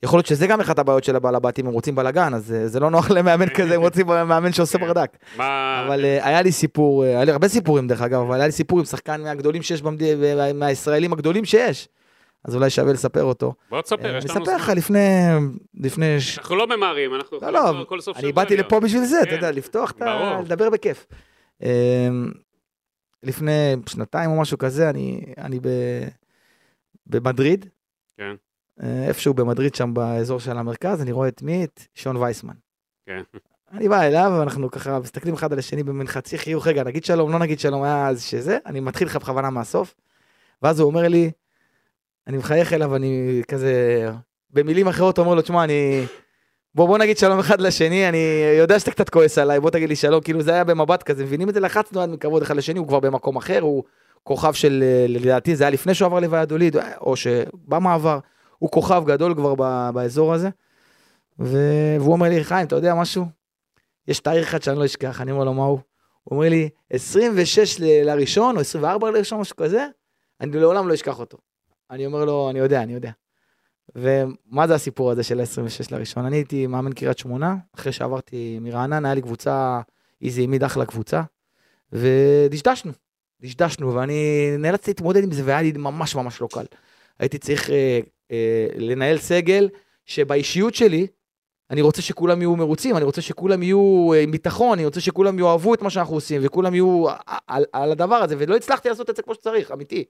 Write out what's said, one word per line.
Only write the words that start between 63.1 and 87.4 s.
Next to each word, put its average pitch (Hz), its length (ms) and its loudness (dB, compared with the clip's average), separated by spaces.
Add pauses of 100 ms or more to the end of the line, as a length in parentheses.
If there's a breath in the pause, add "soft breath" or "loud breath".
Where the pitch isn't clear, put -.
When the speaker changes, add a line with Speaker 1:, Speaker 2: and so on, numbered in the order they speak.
Speaker 1:
יש 127 120 -2
תאריך 160 280 0
אחד 160 140 -4
שאני 139 160 -2
לא 147 60 0
אשכח", 131 360 -4
אני 127 120 -6
אומר 139 120 0
לו, 131 100 -2
"מה 135 100 0
הוא?" 139 140 0 (460)
הוא - 140 -6
אומר 160 100 4
לי, 160 200 2 (220)
"עשרים 208 440 0
ושש 190 460 2
ל-, 151 260 6
לראשון, 151 500 2
או 160 40 0
עשרים 147 240 -4
וארבע 208 260 0
לראשון", 214 300 0
משהו - 160 -8
כזה, 196 300 0 (540)
"אני 147 180 -6
לעולם 180 300 2
לא 165 60 2
אשכח 139 260 -6
אותו." 113 180 -18 (520)
אני 135 160 -10
אומר 147 180 -4
לו, 143 260 0
"אני 131 80 -4
יודע, 135 240 2
אני 113 120 -8
יודע." 123 160 -10 (840)
ומה 131 720 -2
זה 165 80 4
הסיפור 131 360 -2
הזה 120 120 -2
של 123 180 -4
העשרים 120 260 -6
ושש 113 260 -10
לראשון? 123 320 -8
אני 139 120 -2
הייתי 139 300 -4
מאמן 131 260 -4
קריית - 260 -4
שמונה, 139 380 -4 (180)
אחרי - 180 -8
שעברתי 123 720 -8
מרעננה, 135 460 -4
היה 139 60 0
לי 135 80 -2
קבוצה, 127 580 -4 (420)
איזי 123 200 -2
עמיד, 131 220 0
אחלה 135 220 -2
קבוצה, 131 360 -4 (720)
ודשדשנו, 143 1000 2 (500)
דשדשנו, 127 520 -4
ואני 147 640 0
נאלצתי 175 320 -2
להתמודד 190 340 0
עם 190 80 -4
זה, 139 120 -4
והיה 139 180 0
לי 156 100 0
ממש 147 440 -6
ממש 123 240 -8
לא 117 120 -6
קל. 117 120 -8 (540 soft breath)
הייתי 139 200 -2
צריך, 143 320 -2